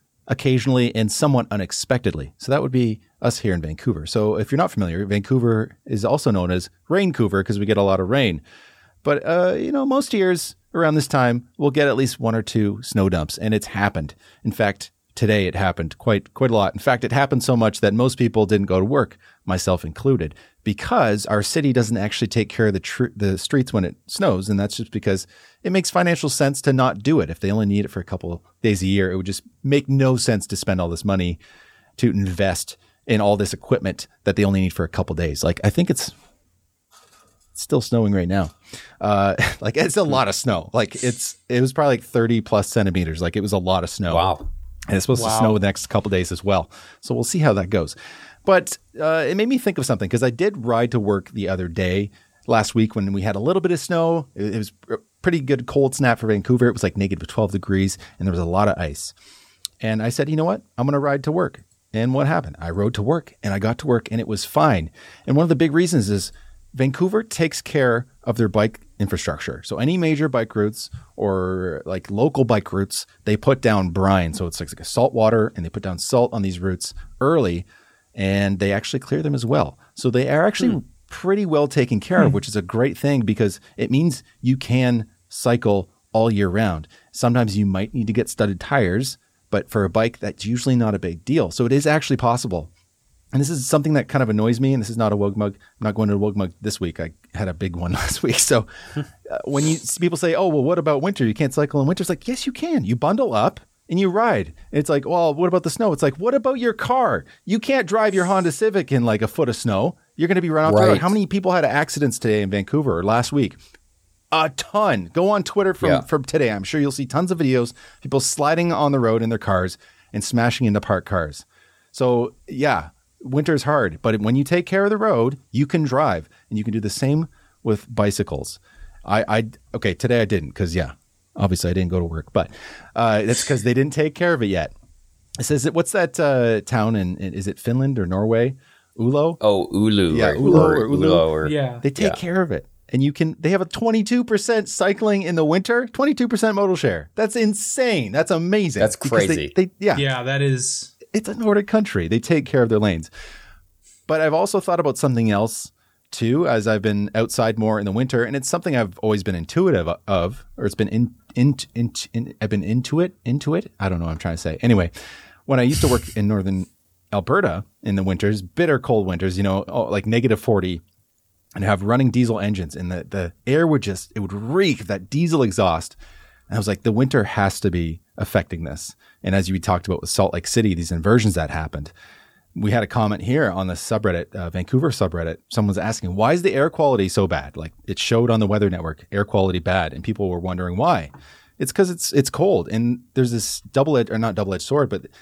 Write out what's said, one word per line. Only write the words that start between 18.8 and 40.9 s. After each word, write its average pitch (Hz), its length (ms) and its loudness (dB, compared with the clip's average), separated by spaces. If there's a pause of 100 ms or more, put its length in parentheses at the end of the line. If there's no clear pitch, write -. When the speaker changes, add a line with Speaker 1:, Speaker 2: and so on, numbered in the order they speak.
Speaker 1:
work, 127 320 0 (280)
myself 90 400 -2
included, 82 500 -2 (300)
because 107 640 0
our 107 140 2
city 143 300 0
doesn't 117 240 2
actually 107 320 -2
take 107 220 -2
care 113 180 2
of 104 60 2
the 95 80 -2
tr-, - 240 -2 (100)
the 101 220 0
streets 131 340 0
when 101 140 2
it - 100 -6 (120)
snows, 101 420 0
and 101 100 2
that's 208 160 -2
just - 160 -10
because 98 340 -2 (380)
it - 80 -2
makes 185 180 0
financial 175 380 0
sense 139 360 0
to 139 100 2
not 127 280 2
do 139 200 2
it. 76 80 -2
If 82 100 -8
they 98 120 0
only 107 160 2
need 101 180 2
it - 60 -12
for 95 100 -6
a - 40 -10
couple 87 380 -8 (180)
days 104 200 2
a 95 60 0
year, 95 240 2
it 92 40 -4
would 95 100 -4
just 98 180 -8 (200)
make 139 240 2
no 135 300 2
sense 113 300 0
to - 100 -6
spend 92 240 -2
all 85 80 -2
this 85 160 -8
money 92 340 0 (580)
to 120 120 2
invest 95 640 -2 (320)
in 107 140 2
all 104 160 4
this 98 160 -2
equipment - 540 -2 (180)
that - 100 2
they 104 80 2
only 98 180 4
need 92 120 0
for 87 100 -4
a 82 60 -4
couple 90 260 -4
days. 80 280 -4
Like, 85 200 0
I 104 60 4
think 180 200 0
it's - 220 -4 (1400)
still - 260 -2
snowing 110 320 2
right 92 160 2
now. 90 240 0 (480)
Uh, 98 360 2 (120)
<laughs> - 140 -8
like, 107 160 -4
it's 156 180 0
a 208 80 2
lot 135 240 2
of 101 80 -2
snow. 95 380 -2
Like, 113 300 -2